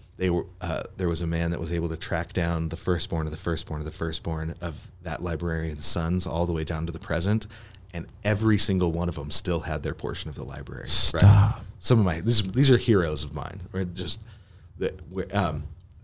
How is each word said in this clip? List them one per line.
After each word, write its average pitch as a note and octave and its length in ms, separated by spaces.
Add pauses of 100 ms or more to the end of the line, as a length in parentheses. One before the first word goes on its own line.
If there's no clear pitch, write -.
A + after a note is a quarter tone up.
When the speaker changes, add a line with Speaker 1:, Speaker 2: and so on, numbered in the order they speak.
(180)
Speaker 1:
they F#2 120
were, F2 160 (160)
uh, E2+ 220 (140)
there F2+ 120
was D#2+ 120
a E2 60
man E2+ 240
that E2+ 80
was E2 140
able E2 160
to D#2+ 80
track - 360
down E2+ 360
the F#2 80
firstborn E2 500
of D2+ 40
the D2+ 60
firstborn D#2+ 440
of D2+ 40
the D#2 60
firstborn D#2+ 720
of D#2+ 300 (120)
that - 180
librarian's D#2+ 640
sons E2+ 400
all E2+ 200
the E2+ 80
way D#2+ 100
down D#2+ 220
to E2 60
the D#2 80
present, F#2+ 460 (480)
and E2+ 140 (160)
every G#2+ 340
single F2+ 340
one F2 180
of D#2+ 60
them D2 140
still E2+ 300
had D#2 240
their D2+ 100
portion - 360
of C#2 60
the B1 100
library, - 380
right? - 60
Speaker 2:
Stop. - 760 (140)
Speaker 1:
Some A#2+ 200
of G#2 60
my, E2 160
this, A#2 200
these C3 300
are A#2+ 60
heroes E2 460
of C#2 100
mine, - 260 (140)
right? F#2 200
Just E2+ 280 (560)
that, F2+ 160 (180)
we, F#2 140
um, E2 380 (400)